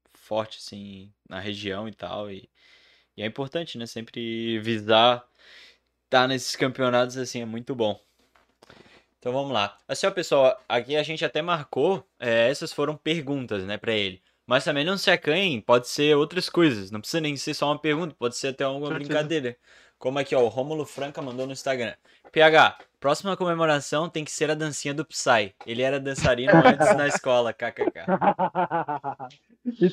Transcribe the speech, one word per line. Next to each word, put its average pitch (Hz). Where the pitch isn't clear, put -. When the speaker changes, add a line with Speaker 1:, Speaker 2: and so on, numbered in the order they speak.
Speaker 1:
forte, -
assim, 101
na 92
região 101
e 107
tal, 101
e, 98
e 104
é -
importante, 139
né, 117
sempre 113
visar 113
tá 127
nesses 131
campeonatos, 127
assim, 123
é 117
muito 117
bom. 107
Então 123
vamos 139
lá. 104
Assim, -
ó, 190
pessoal, 143
aqui 123
a 151
gente 160
até 151
marcou, 165
é, 117
essas 147
foram 147
perguntas, 139
né, 104
pra 113
ele. 98
Mas -
também 143
não 190
se 185
acanhem, 165
pode 123
ser 147
outras 156
coisas, 113
não 107
precisa 160
nem 147
ser 147
só -
uma 147
pergunta, 156
pode 120
ser 139
até 131
alguma 139
Speaker 2:
Certeza. 143
Speaker 1:
brincadeira. 151
Como 135
aqui, 139
ó, 131
o 117
Rômulo 143
Franca 147
mandou 131
no 139
Instagram: 127
"P 156
H, 156
próxima 156
comemoração 165
tem 156
que 147
ser 151
a -
dancinha 151
do 147
Psy. 110
Ele 117
era 139
dançarino 135
antes 156
na 143
escola, 123
K 117
K -
K." 165
Speaker 3:
<laughs> 170
Que 175